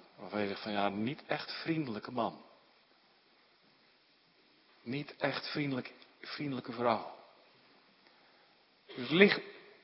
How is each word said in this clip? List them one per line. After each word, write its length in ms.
waarvan 240
je 80
zegt 120
van, 120
ja, 160
niet 380
echt 260
vriendelijke 580
man. 340
Niet 340
echt 320
vriendelijk, 440
vriendelijke 520
vrouw. 420
Dus 120
licht, 320